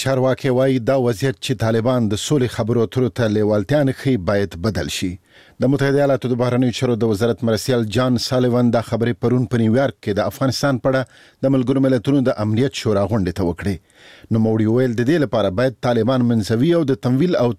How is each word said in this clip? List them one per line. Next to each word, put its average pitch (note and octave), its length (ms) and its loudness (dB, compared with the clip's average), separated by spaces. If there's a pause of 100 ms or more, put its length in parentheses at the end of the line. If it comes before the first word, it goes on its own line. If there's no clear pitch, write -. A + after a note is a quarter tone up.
چارواکي C3 560 0
وایي، C3+ 180 2 (140)
دا C3+ 60 2 (100)
وضعیت A#2+ 400 -2
چې A2+ 180 -4
طالبان A2+ 480 0
د G#2+ 140 -2
سولې B2+ 320 0
خبرو A#2 260 0
اترو B2 260 0 (120)
ته A2 160 2
لیوالتیا G#2+ 500 2
نه C3 140 0
ښیي، B2+ 280 0
باید G2+ 240 0 (140)
بدل F#2+ 300 -4
شي. F#2+ 120 -4 (560)
د C3 80 2
متحده C#3 300 2
ایالاتو C3+ 300 0
د B2 100 -2
بهرنیو B2 360 0
چارو B2 220 0
د A#2 120 2
وزارت A#2 360 -2
مرستیال A#2 340 0 (140)
جان B2+ 300 0
سالیوان B2 500 2
دا A2+ 140 0
خبرې A#2 340 -2
پرون B2 300 0
په A#2 80 2
نیویارک A#2 340 2
کې G2+ 240 -4
د G2 140 0
افغانستان C3+ 500 -2
په C3+ 80 0
اړه C3 100 0 (440)
د C3+ 100 2
ملګرو C3+ 300 0
ملتونو C3 440 2
د - 140 -2
امنیت A2 380 0
شورا G2+ 280 0
غونډې F#2+ 300 0
ته F2+ 80 0
وکړې. F2+ 280 -4 (600)
نوموړي A2 340 2
وویل، B2 300 0
د - 100 2
دې D#3 160 2
لپاره G2 320 0
باید B2+ 300 0
طالبان A#2+ 420 2
منزوي A#2 480 2
او E3 140 0
د - 160 -4
تمویل D3 340 2
او B2 160 2